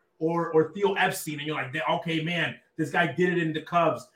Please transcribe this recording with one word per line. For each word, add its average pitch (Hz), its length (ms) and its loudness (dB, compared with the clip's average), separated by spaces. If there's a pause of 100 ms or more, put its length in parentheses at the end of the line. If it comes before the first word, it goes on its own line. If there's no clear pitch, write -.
(180)
or, 165 320 0
or 160 220 4
Theo 196 220 2
Epstein, 180 440 -2
and 147 80 -6
you're 151 100 -4
like, 131 180 -8 (140)
"Okay, 160 340 0
man, 160 340 -2 (200)
this 156 140 -2
guy 165 160 2
did 175 240 2
it 175 80 0
in 160 160 0
the 151 80 -4
Cubs. 170 540 0